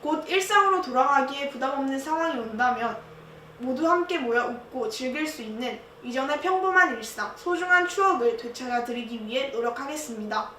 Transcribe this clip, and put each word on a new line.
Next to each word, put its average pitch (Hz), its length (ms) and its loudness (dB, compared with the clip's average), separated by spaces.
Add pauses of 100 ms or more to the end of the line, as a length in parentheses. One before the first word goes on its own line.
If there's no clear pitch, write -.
곧 302 260 -2
일상으로 381 540 4
돌아가기에 269 680 2
부담 262 300 -2
없는 269 200 -2
상황이 311 400 -2
온다면 233 580 0 (640)
모두 254 300 0
함께 349 280 2
모여 247 300 2
웃고 240 420 -6
즐길 262 380 -4
수 302 140 -8
있는 220 380 -6 (240)
이전의 262 380 -2
평범한 370 560 4
일상, 214 380 -8
소중한 359 520 2
추억을 254 500 2
되찾아드리기 240 880 -6
위해 262 240 -2
노력하겠습니다. 233 1080 -4